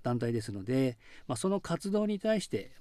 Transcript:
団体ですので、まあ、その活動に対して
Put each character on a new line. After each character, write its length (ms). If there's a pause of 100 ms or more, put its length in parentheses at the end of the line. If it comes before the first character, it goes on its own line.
団 160
体 160
で 80
す 100
の 120
で、 340 (300)
ま 60
あ、 20
そ 140
の 100
活 320
動 160
に 100
対 240
し 60
て 340